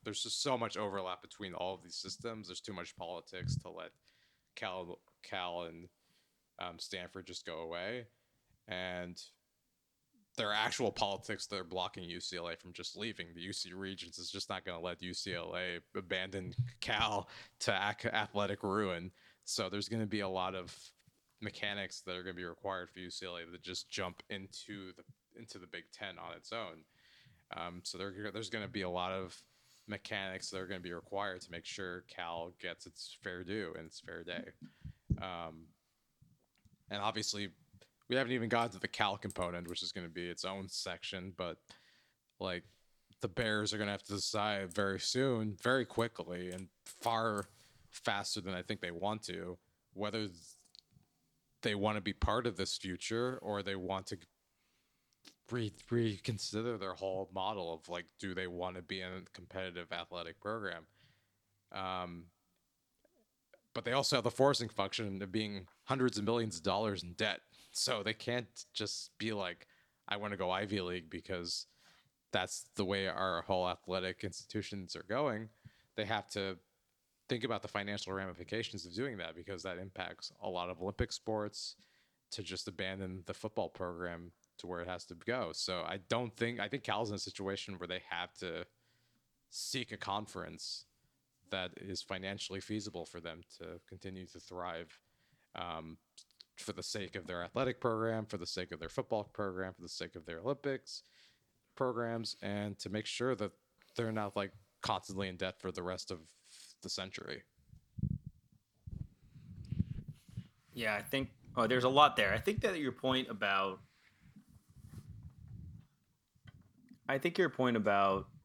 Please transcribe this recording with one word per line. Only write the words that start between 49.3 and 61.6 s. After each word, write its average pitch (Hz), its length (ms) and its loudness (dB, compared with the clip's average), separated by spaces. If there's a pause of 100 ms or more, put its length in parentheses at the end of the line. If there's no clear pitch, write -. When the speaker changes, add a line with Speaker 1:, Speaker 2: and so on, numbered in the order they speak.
Speaker 1:
whether 104 340 0
th-, 92 40 -6 (1300)
they 107 100 4
wanna 104 280 4
be 95 120 0
part 110 320 4
of 101 120 2
this 95 200 0
future 113 640 0
or 101 200 0
they 98 140 -2
want 95 320 -2
to 101 100 -4 (1300)
re-, 113 220 0 (180)
reconsider 113 880 2
their 92 140 -2
whole 95 380 0
model 95 440 0
of, 80 140 -12
like, 87 160 -2 (120)
do 95 160 -4
they 92 140 0
wanna 90 340 -2
be 92 200 -4
in 92 100 -4
a 92 100 -6 (120)
competitive 87 580 -6
athletic 85 480 -6
program? 98 480 -4 (840)